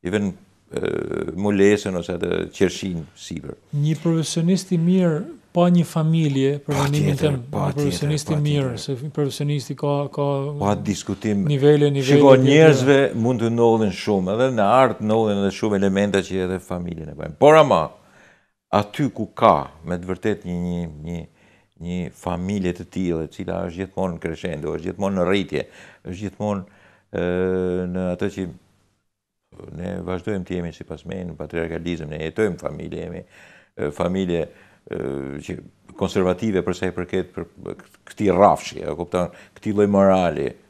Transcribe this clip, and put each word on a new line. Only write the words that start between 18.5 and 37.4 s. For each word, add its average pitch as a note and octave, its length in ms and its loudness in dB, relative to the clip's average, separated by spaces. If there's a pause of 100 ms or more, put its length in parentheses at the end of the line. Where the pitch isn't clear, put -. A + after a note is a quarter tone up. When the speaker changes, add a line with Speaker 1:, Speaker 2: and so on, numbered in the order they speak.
Speaker 1:
aty A2+ 380 0
ku G#2+ 180 -8
ka, G#2+ 280 4 (240)
me D#2+ 180 -6
të E2+ 80 -10
vërtet F#2 400 -4
një, F2+ 140 -6
një, F2 240 -4 (160)
një, E2 240 -10 (560)
një F2 320 -8
familje F2+ 600 -4
të F2+ 120 -10
tillë, E2+ 380 -4
e D#2 40 -8
cila F2+ 360 -8
është F2 160 -10
gjithmonë F#2 400 -6
crescendo, D#2+ 560 -8
është D#2+ 100 -8
gjithmonë F#2+ 320 -4
në F2 80 2
rritje, F2+ 400 -2 (340)
është F#2 220 -12
gjithmonë, G2+ 420 -6 (500)
ë, F2 120 -4 (600)
në F2+ 220 -4
atë F2+ 200 -4
që F#2+ 160 -8 (1300)
ne F2 200 -10 (100)
vazhdojmë F2+ 440 -6
të F2+ 120 -8
jemi E2+ 160 -8
sipas - 320 -16
me F2+ 180 -10
në E2+ 120 -12
patriarkalizëm, E2 760 -8
ne D#2 80 -10
jetojmë E2+ 400 -2
familje, D#2 460 -10
jemi, F2 160 -12 (520)
ë, - 180 -6
familje, F2 500 -2 (420)
ë, - 160 -10 (380)
që - 180 -10 (380)
konservative F#2 720 -2
për F2+ 120 -4
sa F#2 140 -4
i F2 60 -10
përket F2+ 360 -6
për F2 160 -10 (540)